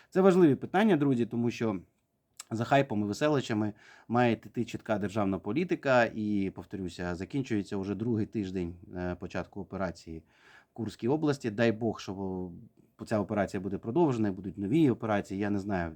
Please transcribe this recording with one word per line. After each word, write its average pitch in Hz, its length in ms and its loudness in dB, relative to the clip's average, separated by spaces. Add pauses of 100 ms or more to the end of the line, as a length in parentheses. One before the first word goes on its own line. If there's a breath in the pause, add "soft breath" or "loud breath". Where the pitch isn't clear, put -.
(100)
Це 190 120 2
важливі 180 340 8
питання, 190 420 2
друзі, 135 280 2
тому 117 260 -2
що 107 280 -2 (720)
за 117 120 -2
хайпом 135 380 2
і - 20 0
веселищами 107 680 0 (340 loud breath)
має 120 260 4
йти 113 320 -6
чітка - 320 -4
державна 98 420 0
політика, 131 640 2 (100)
і, 104 400 -2
повторюся, 90 600 -6
закінчується 104 640 -4
вже 98 180 -4
другий 110 300 -2
тиждень, 92 500 -4 (200)
е, 90 200 -4
початку 92 460 -8
операції 87 640 -8 (460 soft breath)
в - 40 -20
Курській 113 340 -6
області. 143 440 0
Дай 117 200 4
Бог, 110 280 -2
що 92 520 -6 (540)
ця 110 140 0
операція 101 420 -2
буде 95 160 -4
продовжена, 117 520 2
і - 20 0
будуть 92 260 -8
нові 127 320 4
операції. 104 500 0
Я 104 100 0
не 101 100 0
знаю, 92 360 -2